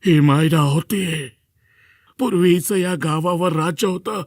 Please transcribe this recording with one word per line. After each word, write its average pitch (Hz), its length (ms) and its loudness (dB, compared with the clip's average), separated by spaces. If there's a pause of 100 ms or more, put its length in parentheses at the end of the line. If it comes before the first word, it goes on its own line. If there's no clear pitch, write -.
ही 165 140 4
मायरा 151 400 4
होती. 160 680 -2 (920)
पूर्वीच 180 520 2
या 180 240 -2
गावावर 165 580 -2
राज्य 160 340 -2
होतं 185 400 -6